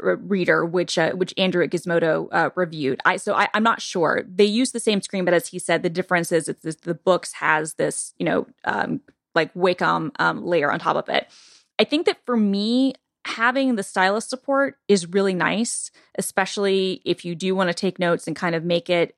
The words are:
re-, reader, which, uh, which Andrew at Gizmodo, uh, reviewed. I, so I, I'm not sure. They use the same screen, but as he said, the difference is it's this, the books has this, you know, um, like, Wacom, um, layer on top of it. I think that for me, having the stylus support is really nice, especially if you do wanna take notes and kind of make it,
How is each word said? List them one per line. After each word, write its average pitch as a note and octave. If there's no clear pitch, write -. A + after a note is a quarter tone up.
re-, F3+
reader, F3
which, E3+
uh, D#3+
which F3+
Andrew F3+
at C#3+
Gizmodo, E3
uh, D#3+
reviewed. D#3
I, F#3
so -
I, G3
I'm G#3+
not A3+
sure. -
They F#3
use A3+
the A#3
same G#3
screen, F#3
but F3
as E3+
he F3+
said, E3
the F3+
difference E3+
is D#3+
it's -
this, D#3+
the E3+
books F3
has D#3
this, -
you F3
know, -
um, -
like, D#3+
Wacom, E3+
um, E3
layer D#3+
on -
top D#3+
of -
it. -
I A3
think D4+
that F#4+
for B3
me, A3
having B3
the G3
stylus G3+
support C4+
is F#3
really G3
nice, F3+
especially F#3+
if -
you E3+
do F#3
wanna F#3
take F#3
notes E3+
and D#3+
kind E3+
of D#3+
make E3+
it, E3+